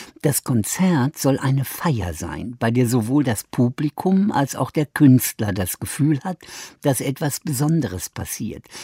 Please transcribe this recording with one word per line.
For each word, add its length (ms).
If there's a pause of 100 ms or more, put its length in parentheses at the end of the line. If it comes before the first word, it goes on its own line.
(220)
Das 240
Konzert 720
soll 200
eine 280
Feier 480
sein, 440
bei 140
der 160
sowohl 380
das 180
Publikum 880
als 240
auch 160
der 140
Künstler 680
das 280
Gefühl 420
hat, 160 (440)
dass 200
etwas 400
Besonderes 680
passiert, 560 (180)